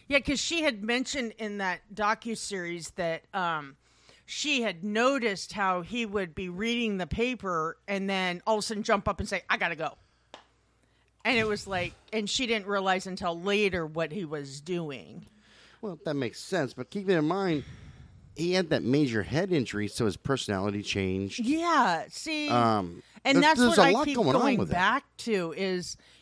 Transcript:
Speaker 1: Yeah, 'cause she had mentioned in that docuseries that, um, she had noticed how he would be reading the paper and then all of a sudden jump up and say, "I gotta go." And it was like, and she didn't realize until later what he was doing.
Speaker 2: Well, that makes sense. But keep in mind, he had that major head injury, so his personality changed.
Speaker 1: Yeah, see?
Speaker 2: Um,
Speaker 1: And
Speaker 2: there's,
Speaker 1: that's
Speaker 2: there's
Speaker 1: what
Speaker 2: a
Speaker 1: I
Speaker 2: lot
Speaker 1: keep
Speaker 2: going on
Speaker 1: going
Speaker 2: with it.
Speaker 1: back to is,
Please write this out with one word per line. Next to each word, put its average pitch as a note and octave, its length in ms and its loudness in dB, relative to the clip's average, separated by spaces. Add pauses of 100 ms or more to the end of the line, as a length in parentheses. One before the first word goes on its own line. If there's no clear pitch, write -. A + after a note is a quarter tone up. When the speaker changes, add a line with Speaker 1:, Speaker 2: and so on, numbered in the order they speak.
Speaker 1:
Yeah, C#4 120 4
'cause C#4 200 -2
she E4 220 -2
had A#3+ 200 0
mentioned A#3+ 560 -2
in G#3 200 -6
that F3+ 220 -2 (140)
docuseries G3+ 1040 -4
that, E3 260 -2 (120)
um, D#3+ 420 -4 (500)
she C#4 360 -2
had F3+ 220 -4
noticed A3 680 0
how F#3+ 300 0
he A#3 220 -4
would G3 300 -4
be F#3 140 -6
reading A3 500 -2
the F3+ 80 -2
paper F#3 680 -2 (100)
and G3 240 -2
then F#3 360 -2
all A3 100 4
of - 40 2
a - 20 -4
sudden G3+ 200 -4
jump G#3 260 2
up G3 120 -2
and F#3 80 -6
say, F#3 200 -4
"I G3 100 2
gotta E3+ 180 -2
go." D3+ 200 -6 (1300)
And A#3 120 2
it A3 100 2
was G#3 200 -4
like, F3+ 260 -4 (200)
and G#3+ 180 -2
she C4 160 0
didn't G#3+ 200 -2
realize F#3+ 400 0
until F3+ 340 -4
later G3 460 2
what D#3 260 -4
he G3 120 -4
was C#3+ 360 -8
doing. D3 640 -8 (560)
Speaker 2:
Well, E3+ 220 -8
that D#3 100 -2
makes C3 260 -2
sense. D#3 320 -2
But B2 180 -10
keep G3 180 -6
in E3 180 6
mind, F3 380 0 (680)
he F3 180 0
had F3+ 180 2
that A#2+ 120 2
major A#2+ 420 2
head D#3+ 280 0
injury, G#2 360 0
so A#2 180 0
his F#2 100 0
personality G#2 680 -2
changed. F#2+ 580 -2
Speaker 1:
Yeah, C4 680 2
see? D4+ 400 -6
Speaker 2:
Um, G#2+ 540 2 (220)
Speaker 1:
And C4+ 120 6
Speaker 2:
there's, C#4 80 8
Speaker 1:
that's D4+ 160 6
Speaker 2:
there's A#3 160 6
Speaker 1:
what - 20 4
Speaker 2:
a F#3+ 40 12
Speaker 1:
I F3 80 10
Speaker 2:
lot B3+ 160 4
Speaker 1:
keep C#4+ 100 0
Speaker 2:
going G#3 120 4
on A#3+ 140 4
Speaker 1:
going B3+ 160 4
Speaker 2:
with D#3+ 120 0
it. - 20 -2
Speaker 1:
back G3+ 320 2 (140)
to F3+ 380 -2
is, F#3 400 -4 (260)